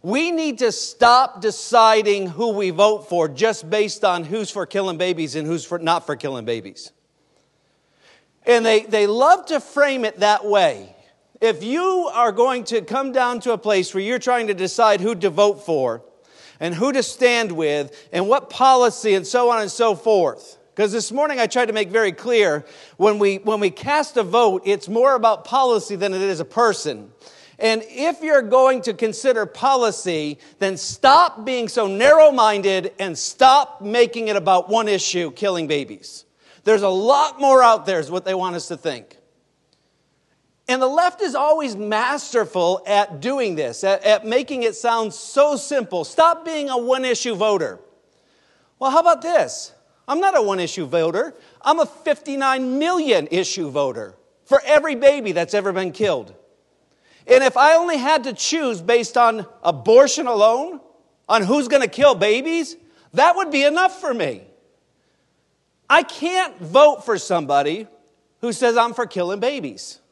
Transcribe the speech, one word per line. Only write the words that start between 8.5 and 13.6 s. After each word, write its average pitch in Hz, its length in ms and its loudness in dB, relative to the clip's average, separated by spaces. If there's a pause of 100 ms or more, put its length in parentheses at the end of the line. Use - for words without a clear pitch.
they, 220 140 4
they 214 260 0
love 277 400 2
to 302 140 -2
frame 269 440 0
it 214 140 -6
that 208 260 2
way. 160 500 0 (440)
If 208 240 0
you 349 520 -2
are 233 180 2
going 247 320 0
to 226 160 -4
come 262 320 -6
down 247 280 0
to 240 120 -2
a 208 60 -2
place 190 340 -2